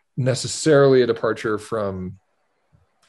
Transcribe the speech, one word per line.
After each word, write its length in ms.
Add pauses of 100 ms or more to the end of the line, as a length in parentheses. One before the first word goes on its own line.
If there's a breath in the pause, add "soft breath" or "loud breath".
(180)
necessarily 840
a 40
departure 500
from, 600 (880)